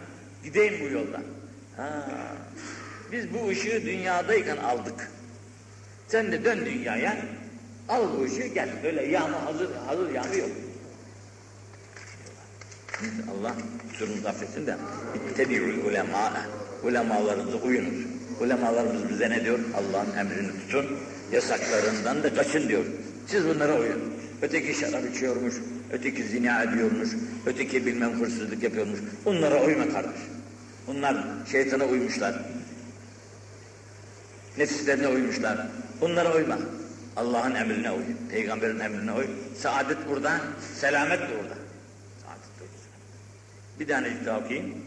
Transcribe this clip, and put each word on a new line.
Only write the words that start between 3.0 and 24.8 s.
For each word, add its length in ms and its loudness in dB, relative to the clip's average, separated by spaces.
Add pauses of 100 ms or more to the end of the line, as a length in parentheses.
biz 220 -4
bu 140 0
ışığı 380 0
dünyadayken 720 2
aldık. 540 -2 (1000)
Sen 240 4
de 120 0
dön 220 4
dünyaya, 500 0 (720)
al 200 4 (100)
bu 60 4
ışığı 220 -2
gel. 220 0 (140)
Böyle 240 2
yağma 400 2
hazır, 220 0 (180)
hazır 280 0
yağma 200 -2
yok. 160 2 (2750)
Allah 240 -2 (360)
kusurumuzu 380 -4
affetsin 380 -4
de, 100 -2 (540)
"İttebi'ül 540 2
ulemâ'e." 760 0 (260)
Ulemalarınıza 680 2
uyunuz. 500 2 (340)
Ulemalarımız 680 4
bize 220 2
ne 140 2
diyor? 140 4 (160)
Allah'ın 420 2
emrini 340 0 (100)
tutun, 260 0 (460)
yasaklarından 880 4
da 120 2
kaçın 340 4
diyor. 160 6 (420)
Siz 220 4
bunlara 320 6
uyun. 340 0 (280)
Öteki 320 2
şarap 280 0 (120)